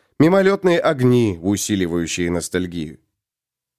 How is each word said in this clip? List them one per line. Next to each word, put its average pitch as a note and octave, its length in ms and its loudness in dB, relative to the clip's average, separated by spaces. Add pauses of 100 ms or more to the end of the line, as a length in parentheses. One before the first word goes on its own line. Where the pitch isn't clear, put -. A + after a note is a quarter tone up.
(200)
мимолётные F#3 580 2
огни, B2 640 2
усиливающие F2 880 -2
ностальгию. E2+ 720 -6 (800)